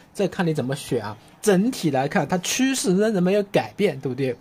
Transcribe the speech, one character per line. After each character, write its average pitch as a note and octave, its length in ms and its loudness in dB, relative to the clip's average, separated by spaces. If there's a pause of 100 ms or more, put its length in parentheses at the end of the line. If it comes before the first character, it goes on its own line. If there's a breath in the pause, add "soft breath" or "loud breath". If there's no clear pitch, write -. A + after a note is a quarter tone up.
(160 loud breath)
这 G3+ 120 0
看 F3+ 200 -2
你 D#3+ 80 0
怎 C3+ 100 -2
么 C3+ 100 -2
选 A#2 300 -4
啊。 G#2 100 -10 (240 loud breath)
整 G3+ 300 4
体 F3+ 220 -2
来 C3+ 160 0
看， D#3 200 0
它 - 120 -2
趋 C4 340 0
势 G#3+ 240 0
仍 G#3+ 160 2
然 F#3 80 2
没 F3+ 120 2
有 G#3 100 2
改 - 340 -2
变， F3 220 0
对 C3+ 100 -4
不 B2 60 -4
对？ C3 260 -2